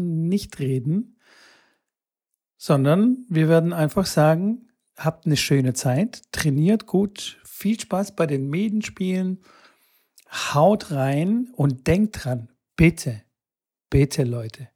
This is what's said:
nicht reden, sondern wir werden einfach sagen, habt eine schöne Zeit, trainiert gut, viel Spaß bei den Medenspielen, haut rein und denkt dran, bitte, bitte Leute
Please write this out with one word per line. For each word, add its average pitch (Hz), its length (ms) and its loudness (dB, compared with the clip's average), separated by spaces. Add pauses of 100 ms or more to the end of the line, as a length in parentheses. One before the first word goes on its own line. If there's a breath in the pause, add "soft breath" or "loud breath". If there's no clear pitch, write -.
nicht 170 560 -4
reden, 139 580 -4 (1400 soft breath)
sondern 180 720 2
wir 160 180 2
werden 165 260 4
einfach 170 320 0
sagen, 170 640 2 (300)
habt - 280 -4
eine 147 120 2
schöne 131 360 2
Zeit, 143 500 -2 (100)
trainiert 156 540 0
gut, - 580 -2
viel - 340 -4
Spaß 196 360 -6
bei 165 100 0
den 139 240 -2
Medenspielen, 185 920 -4 (880 soft breath)
haut 180 640 2
rein 156 640 0
und 139 320 -2
denkt 202 380 0
dran, 123 240 -6 (260)
bitte, 160 480 2 (680)
bitte 139 340 2
Leute 120 520 -8